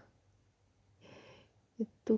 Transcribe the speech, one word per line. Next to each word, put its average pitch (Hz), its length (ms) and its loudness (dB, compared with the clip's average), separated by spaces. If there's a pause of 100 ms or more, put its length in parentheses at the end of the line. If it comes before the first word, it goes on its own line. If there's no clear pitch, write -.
(1800)
itu - 400 0